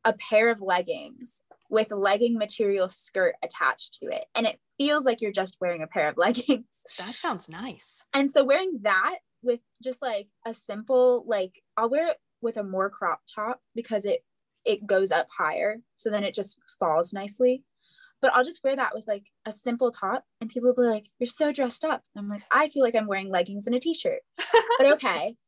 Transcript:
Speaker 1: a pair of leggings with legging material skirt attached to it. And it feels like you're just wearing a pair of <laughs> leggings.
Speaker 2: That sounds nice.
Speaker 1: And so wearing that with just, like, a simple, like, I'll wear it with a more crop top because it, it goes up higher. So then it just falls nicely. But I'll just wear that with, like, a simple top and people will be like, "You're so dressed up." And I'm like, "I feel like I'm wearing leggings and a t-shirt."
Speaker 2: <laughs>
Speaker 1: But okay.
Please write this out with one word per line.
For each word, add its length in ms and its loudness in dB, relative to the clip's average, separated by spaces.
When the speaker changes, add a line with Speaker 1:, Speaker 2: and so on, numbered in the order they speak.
Speaker 1:
a 80 4
pair 360 2
of 120 -2
leggings 800 -4
with 220 2
legging 460 2
material 500 0
skirt 560 0
attached 520 -4
to 120 -12
it. 180 -6
And 120 0
it 120 -4
feels 260 2
like 160 2
you're 100 -2
just 300 -4
wearing 220 -2
a 40 -10
pair 220 -2
of 80 -6
<laughs> 0 -
leggings. 680 -2
Speaker 2:
That 200 -10
sounds 320 -8
nice. 540 -14
Speaker 1:
And 180 2
so 120 6
wearing 380 0
that 380 0
with 200 -2
just, 200 -8
like, 280 -4
a 80 -6
simple, 720 2
like, 380 -4
I'll 120 0
wear 180 2
it 100 -2
with 160 -4
a 60 -6
more 260 -2
crop 320 -4
top 280 -6
because 320 -4
it, 180 0
it 200 0
goes 260 2
up 160 2
higher. 400 -2
So 140 -6
then 140 -2
it 120 -4
just 240 -6
falls 340 2
nicely. 500 0
But 120 4
I'll 120 6
just 180 -10
wear 120 2
that 200 -2
with, 120 -10
like, 240 -6
a 80 -8
simple 380 0
top 340 -4
and 80 -8
people 200 2
will 140 4
be 60 4
like, 200 -2
"You're 80 -2
so 260 0
dressed 320 -2
up." 180 -2
And 80 -10
I'm 60 -8
like, 220 -10
"I 180 2
feel 140 2
like 120 2
I'm 120 2
wearing 220 -4
leggings 380 -2
and 80 0
a 60 0
t-shirt." 400 -2
Speaker 2:
<laughs> 400 4
Speaker 1:
But 160 8
okay. 420 -2